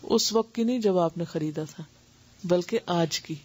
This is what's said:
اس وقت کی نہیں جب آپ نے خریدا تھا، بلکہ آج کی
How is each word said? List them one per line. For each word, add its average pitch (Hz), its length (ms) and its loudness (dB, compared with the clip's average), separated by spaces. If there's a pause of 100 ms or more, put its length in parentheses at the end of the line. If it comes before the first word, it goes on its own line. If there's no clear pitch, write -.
اس - 300 0
وقت 226 220 0
کی 226 100 0
نہیں 247 160 2
جب 196 180 4
آپ 165 200 0
نے 170 80 -2
خریدا 156 440 -4
تھا، 165 140 -16 (580)
بلکہ 180 360 0 (160)
آج 165 260 0
کی - 140 -10 (100)